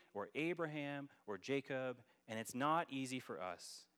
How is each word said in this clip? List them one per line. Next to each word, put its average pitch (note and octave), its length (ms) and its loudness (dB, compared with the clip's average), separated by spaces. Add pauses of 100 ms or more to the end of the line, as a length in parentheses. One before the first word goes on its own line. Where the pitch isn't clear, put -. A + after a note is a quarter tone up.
(120)
or G2+ 220 -2
Abraham D3 720 0 (180)
or G2+ 120 -2
Jacob, C3 640 0 (260)
and A2 100 -2
it's A2+ 160 -4
not D3 360 4
easy C3 300 0
for - 200 -6
us - 460 -6 (120)